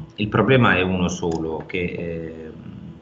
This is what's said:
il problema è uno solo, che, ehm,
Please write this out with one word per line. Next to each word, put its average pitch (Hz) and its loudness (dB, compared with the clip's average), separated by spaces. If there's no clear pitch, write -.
il 107 -2
problema 110 6
è 90 4
uno 92 2
solo, 80 -2
che, 92 -4
ehm, 80 -8